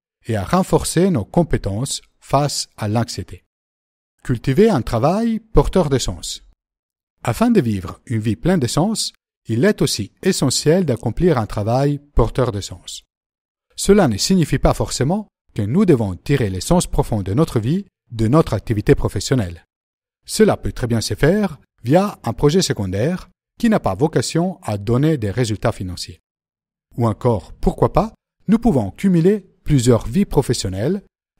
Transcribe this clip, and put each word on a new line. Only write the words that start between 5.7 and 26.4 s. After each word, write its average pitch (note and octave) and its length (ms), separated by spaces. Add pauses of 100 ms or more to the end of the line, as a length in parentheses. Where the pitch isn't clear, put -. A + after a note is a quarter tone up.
de C3+ 80
sens. - 460 (800)
Afin A3 280
de A3 100
vivre F#2+ 460
une A2+ 140
vie G#2+ 160
pleine F3 240
de A#2 60
sens, G3 460 (340)
il A#2 180
est G#3+ 180
aussi G#2+ 300 (100)
essentiel E3+ 640
d'accomplir C3+ 540
un G#2+ 80
travail C3 520 (160)
porteur A#2 380
de G2+ 80
sens. - 420 (760)
Cela G3 320
ne G#2 80
signifie D#3+ 420
pas D3+ 160
forcément D3+ 540 (260)
que G#2+ 80
nous C#3 220
devons A2+ 320
tirer C3 340
l'essence F#2 360
profonde A2 380
de F#2+ 100
notre C3+ 260
vie D#3+ 240 (260)
de A2 180
notre D#3 260
activité G#2+ 400
professionnelle. G2+ 720 (640)
Cela F#3+ 300
peut - 160
très - 140
bien A2 140
se - 140
faire F#3 440 (240)
via F3+ 420
un A#2 80
projet D3+ 300
secondaire G#2+ 640 (300)
qui A#3+ 100
n'a G#3 120
pas F#2+ 140
vocation D#3+ 680
à G#2+ 160
donner B2 380
des G#2+ 140
résultats A2 420
financiers. F2+ 480 (760)